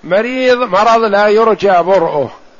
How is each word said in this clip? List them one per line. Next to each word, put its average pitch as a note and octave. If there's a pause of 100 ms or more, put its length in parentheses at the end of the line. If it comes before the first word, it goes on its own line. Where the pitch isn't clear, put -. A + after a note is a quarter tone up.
مريض B3
مرض A3+
لا G#3
يرجى G#3
برؤه، D#3+ (300)